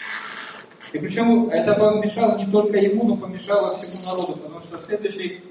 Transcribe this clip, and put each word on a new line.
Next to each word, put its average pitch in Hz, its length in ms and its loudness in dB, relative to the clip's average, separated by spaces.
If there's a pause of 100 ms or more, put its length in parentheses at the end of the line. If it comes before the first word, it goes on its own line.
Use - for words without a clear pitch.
(920)
И 151 60 -8
причем 220 520 2
это 214 260 4
помешало 214 640 4
не 196 120 -4
только 208 280 4
ему, 202 260 4
но 202 120 2
помешало 190 600 -2
всему 180 280 -12
народу, 180 340 -4
потому 160 220 -14
что - 160 -14
следующий 196 760 -6